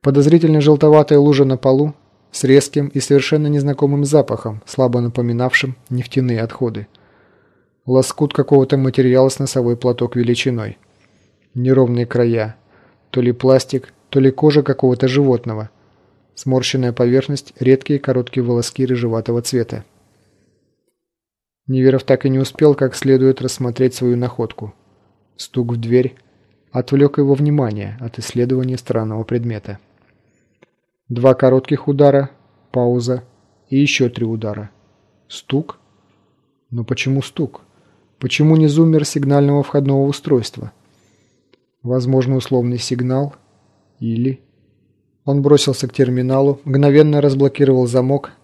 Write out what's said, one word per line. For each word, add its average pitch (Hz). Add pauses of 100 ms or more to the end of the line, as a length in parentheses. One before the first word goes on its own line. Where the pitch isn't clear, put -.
Подозрительно 156
желтоватая 151
лужа 143
на 131
полу 139 (380)
с -
резким 139
и 139
совершенно 147
незнакомым 143
запахом, 117
слабо 123
напоминавшим 120 (120)
нефтяные 123
отходы. 113 (960)
Лоскут 131
какого-то 139
материала 131
с -
носовой 120
платок 120
величиной. 117 (760)
Неровные 123
края. 117 (540)
То 127
ли 120
пластик, 131 (160)
то 139
ли 131
кожа 147
какого-то 131
животного. 120 (640)
Сморщенная 131
поверхность, 127
редкие 135
короткие 127
волоски 120
рыжеватого 117
цвета. 113 (1800)
Неверов 131
так 135
и 135
не 131
успел 143
как 131
следует 131
рассмотреть 127
свою 120
находку. 117 (640)
Стук 120
в 117
дверь 123 (560)
отвлек 139
его 139
внимание 117
от 120
исследования 127
странного 110
предмета. 113 (1300)
Два 123
коротких 131
удара, 139 (400)
пауза 123 (460)
и 135
еще 143
три 117
удара. 107 (580)
Стук? - (920)
Но 120
почему 135
стук? - (580)
Почему 156
не 156
зуммер 156
сигнального 143
входного 139
устройства? 123 (1080)
Возможно, 127
условный 123
сигнал 127 (640)
или... 117 (840)
Он 143
бросился 139
к 113
терминалу, 135
мгновенно 147
разблокировал 135
замок. 131 (120)